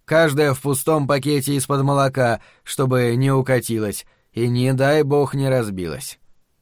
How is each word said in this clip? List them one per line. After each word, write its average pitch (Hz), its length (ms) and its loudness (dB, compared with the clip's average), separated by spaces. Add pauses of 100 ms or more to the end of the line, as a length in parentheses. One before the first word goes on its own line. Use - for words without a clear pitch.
каждая 151 480 2
в - 80 -6
пустом 143 460 0
пакете 143 480 0
из-под 139 280 -2
молока, 135 560 2 (240)
чтобы 127 520 0
не 135 160 2
укатилась 117 760 -2 (260)
и, 117 160 -2
не 123 260 0
дай 139 300 2
бог, 139 300 0
не 139 160 -2
разбилась. 101 720 -4 (420)